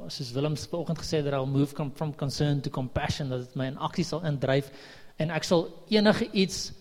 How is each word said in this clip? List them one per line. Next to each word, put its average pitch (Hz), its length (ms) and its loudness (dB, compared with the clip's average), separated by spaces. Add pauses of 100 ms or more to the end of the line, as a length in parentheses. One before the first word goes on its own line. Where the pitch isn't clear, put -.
soos 131 220 -8
Willem 143 240 0
vanoggend 165 440 -4
gesê - 180 -2
het, 147 80 0
dat 143 80 0
hy 139 60 0
hom 135 120 -2
move 143 220 2
com-, 143 180 -6
from 156 220 -6
concern 143 480 0
to 147 80 -6
compassion, 143 600 -2
dat 127 100 -2
dit 123 160 -10
my 131 100 0
in 131 120 -6
aksie 160 260 -2
sal 156 180 -2
indryf 139 500 2 (460)
en 160 140 0
ek 156 120 -2
sal - 460 2
enige 214 440 6
iets - 480 2